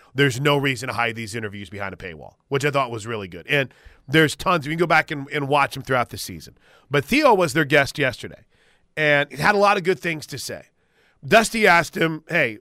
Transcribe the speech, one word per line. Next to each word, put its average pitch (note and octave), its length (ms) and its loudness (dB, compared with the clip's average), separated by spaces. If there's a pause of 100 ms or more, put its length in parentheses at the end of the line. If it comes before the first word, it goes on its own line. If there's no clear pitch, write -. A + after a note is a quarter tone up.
(140)
there's C3 260 2
no C#3+ 160 2
reason C3 320 -2
to A#2 60 -6
hide A#2 220 -2
these A2+ 180 -10
interviews G2+ 340 -10
behind G2 240 -10
a F#2 60 -14
paywall," D#2 380 -16 (120)
which C#3 160 -2
I D3 60 0
thought C3 200 -2
was A2 160 -10
really G#2+ 220 -8
good. E2+ 180 -18
And C3+ 260 -2 (360)
there's D3+ 260 4
tons. F3 300 0
You D3 80 -8
can E3 60 -6
go E3+ 80 2
back D#3 240 2
and, C#3+ 200 -8
and C#3+ 180 -4
watch C#3 260 0
them C3+ 80 -10
throughout B2 260 0
the G2+ 100 -14
season. - 380 -14 (340)
But C#3 140 0
Theo C4+ 300 4
was F3 180 2
their D3+ 140 2
guest C#3+ 320 2
yesterday, B2+ 460 -6 (520)
and D3 340 2
he B2+ 60 -18
had F3 180 2
a G3+ 40 2
lot G3+ 180 4
of F#3 80 -4
good F3+ 160 0
things D#3+ 280 -6
to C3 100 -10
say. F#2 300 -12 (560)
Dusty G#3+ 440 4
asked E3+ 280 4
him, E3 320 -2
"Hey, C3+ 320 -2